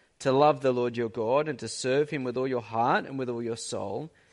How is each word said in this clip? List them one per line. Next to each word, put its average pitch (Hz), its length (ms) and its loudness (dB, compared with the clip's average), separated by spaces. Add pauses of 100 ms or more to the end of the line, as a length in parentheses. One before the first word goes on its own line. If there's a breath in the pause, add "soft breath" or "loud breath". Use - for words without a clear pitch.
(180)
to 135 140 0
love 143 280 6
the 131 120 4
Lord 123 260 0
your 117 100 0
God 123 400 0
and 135 120 -6
to 120 80 -8
serve 139 420 0
him 143 140 -4
with 120 120 -4
all 131 120 0
your 123 120 0
heart 117 460 2
and 135 120 -8
with 127 120 -4
all 120 120 -4
your 113 140 -4
soul, 107 540 -6 (220 soft breath)